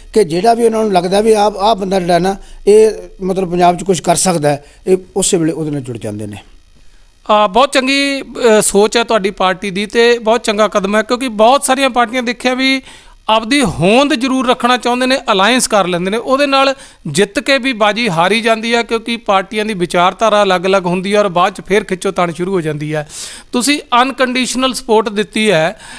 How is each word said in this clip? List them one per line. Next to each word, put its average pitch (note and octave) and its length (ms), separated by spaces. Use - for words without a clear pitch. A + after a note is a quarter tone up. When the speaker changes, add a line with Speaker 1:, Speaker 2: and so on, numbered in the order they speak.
Speaker 1:
ਕਿ G#3+ 120
ਜਿਹੜਾ F3+ 300
ਵੀ A#3 100
ਉਹਨਾਂ A3+ 180
ਨੂੰ G#3+ 100
ਲੱਗਦਾ F#3 280
ਵੀ A3 120
ਆਹ, G#3 180
ਆਹ G#3 260
ਬੰਦਾ F#3+ 240
ਜਿਹੜਾ F3 180
ਨਾ F#3+ 180
ਇਹ G#3+ 240
ਮਤਲਬ F#3 280
ਪੰਜਾਬ F3 280
'ਚ F3+ 40
ਕੁਛ F3 180
ਕਰ E3+ 160
ਸਕਦਾ E3 320
ਹੈ, C#3+ 160
ਇਹ F#3 100
ਉਸੇ G3+ 200
ਵੇਲੇ D#3+ 160
ਉਹਦੇ D3+ 180
ਨਾਲ D3 100
ਜੁੜ B2 180
ਜਾਂਦੇ G#2+ 280
ਨੇ। G2+ 100
Speaker 2:
ਆ, G#3 160
ਬਹੁਤ A#3+ 260
ਚੰਗੀ, C#4 500
ਅ, - 20
ਸੋਚ G#3 340
ਹੈ A#3 80
ਤੁਹਾਡੀ G#3+ 260
ਪਾਰਟੀ F#3+ 400
ਦੀ G3 160
ਤੇ A#3 320
ਬਹੁਤ A#3 260
ਚੰਗਾ G#3+ 240
ਕਦਮ G3+ 280
ਹੈ, A3 60
ਕਿਉਂਕਿ B3 260
ਬਹੁਤ A3 360
ਸਾਰੀਆਂ C4 260
ਪਾਰਟੀਆਂ A#3+ 320
ਦੇਖਿਆ B3 320
ਵੀ C4 280
ਆਪਦੀ A3 340
ਹੋਂਦ G#3+ 520
ਜ਼ਰੂਰ C4 340
ਰੱਖਣਾ B3 280
ਚਾਹੁੰਦੇ B3 300
ਨੇ, C4 120
ਅਲਾਇੰਸ G#3+ 360
ਕਰ G3 180
ਲੈਂਦੇ F3+ 240
ਨੇ, G#3 60
ਉਹਦੇ C4+ 300
ਨਾਲ C4+ 280
ਜਿੱਤ G3 340
ਕੇ C4+ 180
ਵੀ C4 140
ਬਾਜੀ G#3+ 360
ਹਾਰੀ F#3 320
ਜਾਂਦੀ A3+ 340
ਹੈ A#3 80
ਕਿਉਂਕਿ A#3 340
ਪਾਰਟੀਆਂ G#3+ 480
ਦੀ A3 100
ਵਿਚਾਰਧਾਰਾ F#3 680
ਅਲੱਗ-ਅਲੱਗ F#3+ 440
ਹੁੰਦੀ F#3 280
ਹੈ G#3 60
ਔਰ G3+ 80
ਬਾਅਦ F3+ 260
'ਚ - 120
ਫੇਰ G#3 180
ਖਿੱਚੋਤਾਣ F#3 480
ਸ਼ੁਰੂ F3+ 200
ਹੋ F#3+ 80
ਜਾਂਦੀ D3+ 340
ਹੈ। D3+ 140
ਤੁਸੀਂ C#4 280
ਅਨਕੰਡੀਸ਼ਨਲ B3+ 720
ਸਪੋਰਟ A3 340
ਦਿੱਤੀ G#3+ 420
ਹੈ E3+ 300